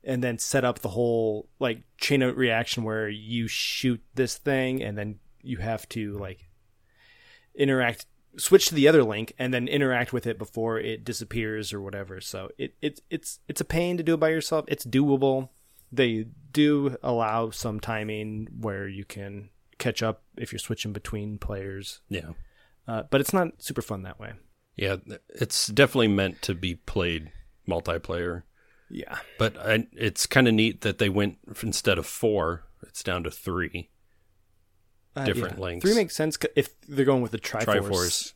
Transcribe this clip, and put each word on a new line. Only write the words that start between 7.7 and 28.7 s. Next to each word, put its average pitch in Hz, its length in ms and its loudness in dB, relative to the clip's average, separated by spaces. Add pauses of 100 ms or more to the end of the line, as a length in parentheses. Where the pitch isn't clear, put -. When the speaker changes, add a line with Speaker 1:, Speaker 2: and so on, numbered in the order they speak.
Speaker 1:
switch - 300 8
to 165 80 -2
the 143 120 8
other 156 160 10
link 110 340 -4
and 127 160 -2
then 123 140 0
interact 127 460 2
with 120 120 -4
it 113 120 -2
before 113 420 -4
it 110 240 -6
disappears 110 680 -6
or 101 80 -8
whatever. 98 400 -10
So 95 360 -10
it, 131 240 -8
it, 147 280 -6
it's, - 380 -10
it's - 140 -6
a - 40 -2
pain 175 320 0
to 165 60 -4
do 165 120 2
it 151 40 -6
by 160 100 4
yourself. 160 380 0
It's - 180 -4
doable. 135 640 2 (420)
They 117 360 2 (240)
do 147 520 4
allow 113 460 0
some 107 300 -6
timing 107 680 -6 (120)
where 98 280 -6
you 98 180 -10
can 101 440 -12 (280)
catch - 240 -2
up 110 220 -2 (140)
if 120 140 -8
you're 113 80 -8
switching 110 340 -6
between 104 440 -8
players. 98 720 -8
Speaker 2:
Yeah. 82 220 -8 (560)
Speaker 1:
Uh, 113 220 -4
but 139 120 4
it's - 120 -2
not 180 160 2 (120)
super 123 200 -6
fun 95 220 -8
that 95 160 -16
way. 107 140 -14 (420)
Speaker 2:
Yeah, 98 220 -2
th-, 104 220 -14 (100)
it's - 380 -2
definitely 120 400 6
meant 98 360 2
to 95 120 -2
be 87 200 -4
played 85 560 -4 (360)
multiplayer. 85 760 -4 (460)